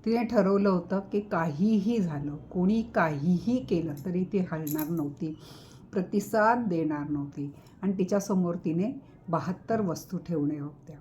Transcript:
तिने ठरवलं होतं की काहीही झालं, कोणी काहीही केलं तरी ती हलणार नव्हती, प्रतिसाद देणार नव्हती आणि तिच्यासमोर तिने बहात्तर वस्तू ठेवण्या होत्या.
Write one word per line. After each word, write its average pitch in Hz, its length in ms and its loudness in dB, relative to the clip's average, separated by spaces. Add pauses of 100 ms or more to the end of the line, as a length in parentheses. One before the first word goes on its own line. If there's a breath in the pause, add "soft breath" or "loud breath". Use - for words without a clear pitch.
तिने 233 200 2
ठरवलं 202 440 4
होतं 190 320 2 (120)
की 208 80 0
काहीही 196 760 2
झालं, 147 380 -2
कोणी 190 460 2
काहीही 175 800 2
केलं 165 300 0 (100)
तरी 180 200 0
ती 202 140 -2
हलणार 156 500 -2
नव्हती, 156 500 -4 (540 loud breath)
प्रतिसाद 214 760 2
देणार 156 400 0
नव्हती 143 440 -6 (300 loud breath)
आणि 196 160 0
तिच्यासमोर 185 560 2
तिने 175 460 -2 (280 loud breath)
बहात्तर 180 520 -2
वस्तू 170 380 -4
ठेवण्या 147 440 -2
होत्या. - 380 -14